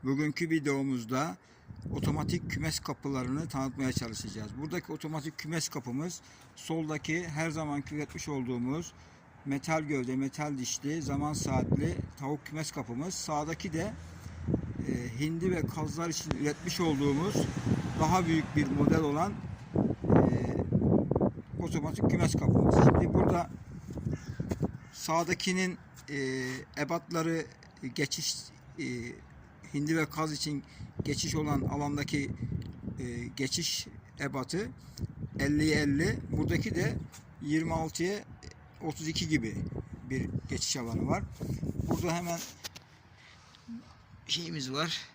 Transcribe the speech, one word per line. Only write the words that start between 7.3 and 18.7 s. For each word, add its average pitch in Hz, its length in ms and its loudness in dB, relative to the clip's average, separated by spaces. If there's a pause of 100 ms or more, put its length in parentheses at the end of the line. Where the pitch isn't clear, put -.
zaman 147 420 -2
üretmiş 151 360 -6
olduğumuz 131 640 -2 (520)
metal 147 380 0
gövde, 131 340 0
metal 139 420 -2
dişli, 147 440 -2
zaman 143 300 0
saatli 147 600 2 (240)
tavuk 143 280 -4
kümes 151 240 -6
kapımız. 131 440 -6
Sağdaki 156 580 -4
de, 185 200 -2 (960)
e, 123 320 -2
hindi 165 300 0
ve 170 160 2
kazlar 160 420 -2
için 156 220 -4
üretmiş 151 500 0
olduğumuz 147 540 4 (680)
daha 170 260 6
büyük 160 300 4
bir 147 100 4
model 147 340 6